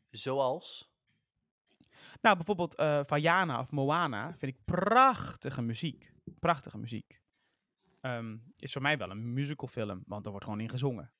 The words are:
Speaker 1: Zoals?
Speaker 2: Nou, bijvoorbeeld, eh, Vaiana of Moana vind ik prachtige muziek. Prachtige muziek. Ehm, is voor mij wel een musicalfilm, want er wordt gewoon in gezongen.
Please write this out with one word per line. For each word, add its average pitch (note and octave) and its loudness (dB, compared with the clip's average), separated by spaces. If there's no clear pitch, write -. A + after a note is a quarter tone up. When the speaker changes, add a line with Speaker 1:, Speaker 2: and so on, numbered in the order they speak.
Speaker 1:
Zoals? C3 -2
Speaker 2:
Nou, G#3+ 8
bijvoorbeeld, F3 -2
eh, D3+ 2
Vaiana D#3 2
of B2+ -6
Moana D3 0
vind C3 -6
ik - -20
prachtige G3 2
muziek. A#2 -4
Prachtige D#3+ 0
muziek. A2+ -10
Ehm, A#2 -6
is - -10
voor C3+ -6
mij C#3+ 2
wel F#2 -4
een A2+ -4
musicalfilm, B2 -4
want G2+ -6
er G#2+ -6
wordt G2 -8
gewoon G#2 -4
in A2+ -4
gezongen. B2 -2